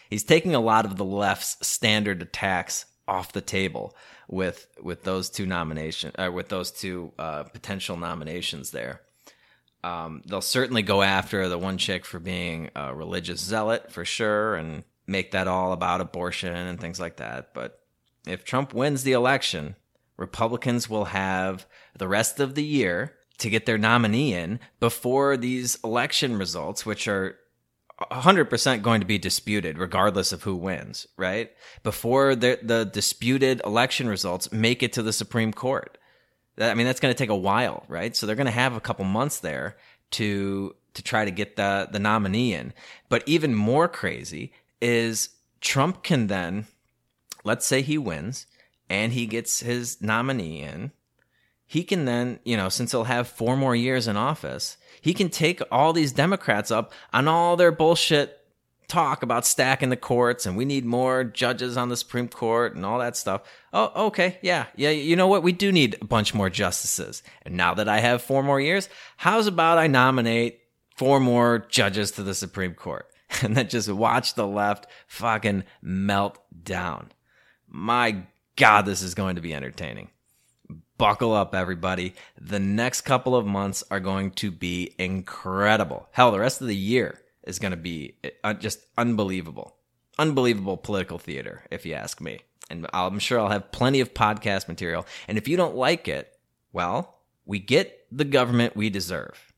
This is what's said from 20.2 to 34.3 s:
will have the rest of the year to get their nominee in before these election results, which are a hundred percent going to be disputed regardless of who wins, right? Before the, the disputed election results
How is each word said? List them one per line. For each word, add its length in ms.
will 180
have 600
the 100
rest 340
of 140
the 80
year 540
to 100
get 160
their 140
nominee 560
in 260
before 580
these 460
election 540
results, 480
which 240
are 280
a 100
hundred 300
percent 320
going 180
to 60
be 120
disputed 600
regardless 520
of 120
who 120
wins, 520
right? 340
Before 540
the, 260
the 220
disputed 800
election 440
results 440